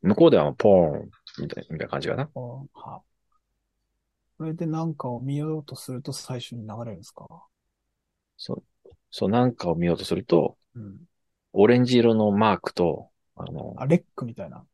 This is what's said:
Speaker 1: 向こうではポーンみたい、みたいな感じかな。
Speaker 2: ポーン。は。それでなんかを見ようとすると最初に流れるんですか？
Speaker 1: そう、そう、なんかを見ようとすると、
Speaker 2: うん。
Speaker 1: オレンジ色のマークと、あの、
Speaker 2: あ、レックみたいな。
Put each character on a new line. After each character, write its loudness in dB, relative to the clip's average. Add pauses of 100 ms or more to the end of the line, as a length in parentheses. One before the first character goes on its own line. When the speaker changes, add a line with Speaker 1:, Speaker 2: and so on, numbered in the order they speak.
Speaker 1:
向 2
こ 8
う 10
で 6
は 2
ポ 6
ー 6
ン -10 (300)
み -6
た -10
い、 -20
み -10
た -6
い -8
な -12
感 -6
じ -6
か -2
な。 -4
Speaker 2:
ポ -14
ー -10 (180)
ン。 -18
は。 -18 (1400)
そ -8
れ -6
で -8
な -4
ん -6
か -10
を -8
見 -6
よ -4
う -12
と -16
す -14
る -10
と -10
最 -10
初 -16
に -12
流 -14 (160)
れ -12
る -12
ん -18
で -20
す -20
か？ -20 (1080)
Speaker 1:
そ -10
う、 -14 (480)
そ -4
う、 0
な 2
ん 0
か -6
を 0
見 0
よ 2
う -4
と -10
す -4
る -6
と、 0 (180)
Speaker 2:
う -18
ん。 -16 (540)
Speaker 1:
オ 6
レ 6
ン 4
ジ 4
色 4
の 2
マ 4
ー -4
ク -10
と、 -2 (260)
あ -12
の、 -12
Speaker 2:
あ、 -8
レ 4
ッ -2 (120)
ク -8
み -10
た -12
い -16
な。 -20